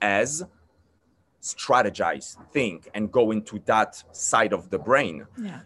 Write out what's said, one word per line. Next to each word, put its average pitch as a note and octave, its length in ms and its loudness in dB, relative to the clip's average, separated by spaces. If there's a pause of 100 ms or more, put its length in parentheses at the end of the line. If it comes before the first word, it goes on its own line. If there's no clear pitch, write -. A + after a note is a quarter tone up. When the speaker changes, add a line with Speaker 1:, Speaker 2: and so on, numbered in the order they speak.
Speaker 1:
as G#2 280 2 (1120)
strategize, G2 960 -2 (160)
think, A2 260 -2 (160)
and G#2+ 80 -4 (160)
go A#2+ 60 6 (120)
into G#2+ 180 -6 (180)
that A2 300 2 (100)
side A2 460 2
of F2 40 -12 (100)
the F#2+ 60 0 (120)
brain. B2 260 2 (240)
Speaker 2:
Yeah. F#3+ 260 -10